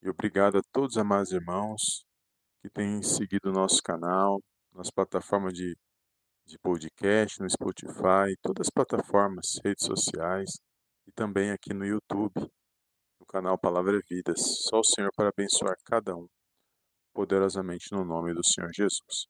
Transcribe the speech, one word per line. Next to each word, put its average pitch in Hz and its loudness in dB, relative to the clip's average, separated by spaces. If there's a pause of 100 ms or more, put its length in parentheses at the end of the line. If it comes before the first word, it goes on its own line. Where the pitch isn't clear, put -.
E 92 -4
obrigado 98 2
a 92 2 (100)
todos, 131 0
amados 101 2
irmãos, 104 -4 (560)
que - -14
têm 104 -2
seguido 98 -2
o - -2
nosso 95 2
canal, 92 0 (320)
nas 92 -12
plataformas 95 0
de, 90 -8 (680)
de - -20
podcast, 95 0
no 95 -4
Spotify, 95 0
todas - -4
as - -2
plataformas, 101 0
redes 101 -2
sociais, 95 -4 (460)
e - -20
também 101 0
aqui 98 -6
no 98 -4
YouTube, 104 -2 (840)
no - -20
canal 92 0
Palavra 92 4
é - 2
Vidas. 87 -2 (280)
Só 113 4
o 110 2
Senhor 101 2
para 104 4
abençoar 98 0 (100)
cada 104 0
um 87 -12 (880)
poderosamente 95 0
no 98 -2
nome 85 -2
do 85 -4
Senhor 87 2
Jesus. - -2